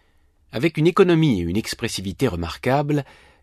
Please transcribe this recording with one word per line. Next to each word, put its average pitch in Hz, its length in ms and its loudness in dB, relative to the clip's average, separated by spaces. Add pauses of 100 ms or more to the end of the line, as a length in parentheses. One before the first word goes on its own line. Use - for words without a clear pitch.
(520)
Avec 131 240 -2
une 156 100 2
économie 160 540 4
et - 20 -2
une 85 140 -2
expressivité 101 720 -4
remarquables, 131 760 -2 (380)